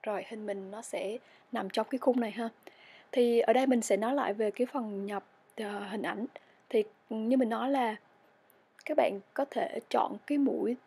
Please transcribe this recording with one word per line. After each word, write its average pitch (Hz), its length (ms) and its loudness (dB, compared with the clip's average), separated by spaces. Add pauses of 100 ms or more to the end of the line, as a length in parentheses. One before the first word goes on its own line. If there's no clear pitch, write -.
Rồi, 202 260 -4
hình 214 180 -10
mình 196 240 -8
nó 220 120 -12
sẽ 196 360 -6 (340)
nằm 202 180 -4
trong 220 200 -2
cái 262 80 -4
khung 247 220 2
này 220 100 -2
ha. 226 180 -6 (640)
Thì 233 280 6
ở 226 120 4
đây 262 140 6
mình 247 160 4
sẽ 208 140 2
nói 220 180 0
lại 269 200 0
về 214 160 0
cái 247 160 -2
phần 208 400 -6
nhập, 202 180 -6 (320)
ờ, 202 220 -6
hình 202 240 -6
ảnh. 190 240 -4 (420)
Thì 214 160 2 (260)
như 226 260 2
mình 254 120 4
nói 226 220 -2
là 240 260 0 (880)
các 302 120 0
bạn 196 240 2 (140)
có 277 100 0
thể - 360 -4 (100)
chọn 214 260 2 (100)
cái 294 120 2
mũi 233 380 2 (100)